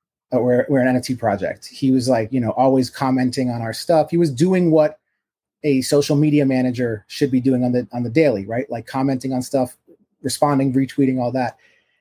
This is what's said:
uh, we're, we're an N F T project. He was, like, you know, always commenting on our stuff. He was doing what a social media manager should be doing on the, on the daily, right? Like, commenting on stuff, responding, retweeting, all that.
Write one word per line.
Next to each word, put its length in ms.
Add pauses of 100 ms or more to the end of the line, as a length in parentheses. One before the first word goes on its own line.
(340)
uh, 60
we're, 300
we're 100
an 80
N 80
F 80
T 120
project. 520
He 240
was, 180
like, 240
you 60
know, 120
always 380
commenting 640
on 100
our 120
stuff. 360
He 80
was 140
doing 400
what 280 (640)
a 180
social 340
media 300
manager 600
should 240
be 100
doing 220
on 80
the, 200
on 120
the 80
daily, 340
right? 240
Like, 160
commenting 480
on 80
stuff, 340 (460)
responding, 500
retweeting, 480
all 120
that. 260 (440)